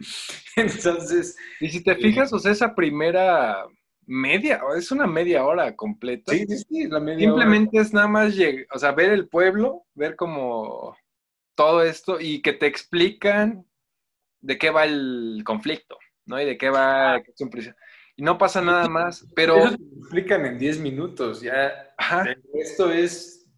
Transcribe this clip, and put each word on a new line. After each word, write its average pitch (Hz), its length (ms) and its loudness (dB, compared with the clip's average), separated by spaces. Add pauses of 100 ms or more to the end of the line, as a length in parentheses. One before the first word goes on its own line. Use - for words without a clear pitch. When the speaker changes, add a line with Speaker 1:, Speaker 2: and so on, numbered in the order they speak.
Speaker 1:
<laughs> - 560 -14
Entonces, 170 800 -2 (240)
Speaker 2:
Y 156 80 -4
si 170 160 -8
te 190 80 4
Speaker 1:
eh, 175 80 2
Speaker 2:
fijas, 240 320 2
o 202 60 -2
sea, 196 140 2
esa 214 220 0
primera 156 920 2 (400)
media, 147 560 0 (120)
es 170 160 -6
una 269 160 0
media 165 380 0
hora 151 320 0
completa. 117 560 -6
Speaker 1:
Sí, 202 160 0
sí, 208 180 -6
sí, 311 220 -6
la 151 100 -4
media 160 280 0
Speaker 2:
Simplemente 214 500 4
Speaker 1:
hora. 214 100 4
Speaker 2:
es 214 60 -8
nada 208 160 4
más 208 260 2
lleg-, 147 380 0
o 131 60 -8
sea, 143 140 2
ver 175 200 4
el 196 160 0
pueblo, 190 560 2 (100)
ver 156 220 -4
como 120 800 -6 (580)
todo 160 280 6
esto 165 360 -2
y 156 220 -6
que 143 140 0
te 147 120 0
explican 202 1000 0 (760)
de 131 160 -4
qué 156 140 2
va 156 140 4
el 123 600 -4
conflicto, 120 540 -6 (260)
¿no? 127 160 -8
Y 143 60 -2
de 127 100 -4
qué 135 140 -2
va, 135 460 2
Speaker 1:
Ah. 120 60 -6
Speaker 2:
que - 100 -20
es - 100 -20
un 123 80 -8
prisi-, 117 240 -12 (420)
y 139 60 -10
no 165 160 2
pasa 190 240 2
nada 175 260 2
más, 170 340 -4
Speaker 1:
Eso - 120 -20
Speaker 2:
pero 160 360 6
Speaker 1:
te - 80 -
lo - 220 -20
explican 180 460 -2
en 123 120 -8
diez 151 220 -2
minutos, 135 640 -6
ya. 135 440 -4 (100)
Speaker 2:
Ajá. 175 280 -2
Speaker 1:
El 127 180 -6 (120)
resto 165 360 -2
es, - 560 -4 (120)